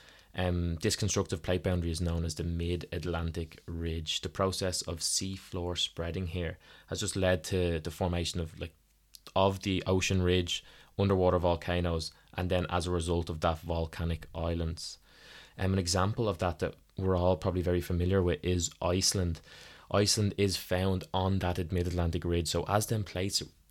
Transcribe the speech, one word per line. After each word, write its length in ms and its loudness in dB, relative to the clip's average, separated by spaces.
Um, 440 0
this 180 0
constructive 480 -2
plate 220 0
boundary 260 0
is 100 -2
known 240 0
as 120 -4
the 80 -4
Mid-Atlantic 1200 -4
Ridge. 540 -4
The 80 -4
process 540 -2
of 200 -8
sea 320 -2
floor 400 -6
spreading 540 -4
here 300 -4
has 140 -6
just 160 -4
led 280 4
to 360 0
the 100 -8
formation 480 -2
of, 220 -6
like, 140 -10
of 280 4
the 260 0
ocean 340 2
ridge, 420 2
underwater 420 4
volcanoes, 760 0
and 140 -2
then 200 2
as 160 0
a 40 -2
result 400 0
of 100 -6
that, 200 2
volcanic 720 -4
islands. 640 -4
Um, 140 0
an 60 4
example 500 2
of 100 -2
that 220 -2
that 140 -2
we're 200 2
all 200 4
probably 260 0
very 180 2
familiar 420 2
with 220 2
is 260 2
Iceland. 580 2
Iceland 460 2
is 200 2
found 560 0
on 280 2
that 320 0
mid-Atlantic 520 0
ridge. 240 0
So 200 0
as 180 2
them 160 0
plates 400 -2